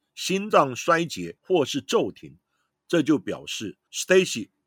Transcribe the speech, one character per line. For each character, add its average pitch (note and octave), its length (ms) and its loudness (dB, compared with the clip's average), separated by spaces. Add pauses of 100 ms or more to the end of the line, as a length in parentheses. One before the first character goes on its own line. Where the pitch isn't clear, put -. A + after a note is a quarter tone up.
(140)
心 G3 340 -4
脏 D#3 280 4
衰 E3+ 280 0
竭 F2 380 -8
或 E3 240 2
是 - 160 -4
骤 D#3 300 0
停， - 260 -20 (500)
这 E3+ 140 2
就 C#3+ 160 4
表 E2 300 -8
示 - 320 -10 (120)
Stacy F3+ 600 0 (140)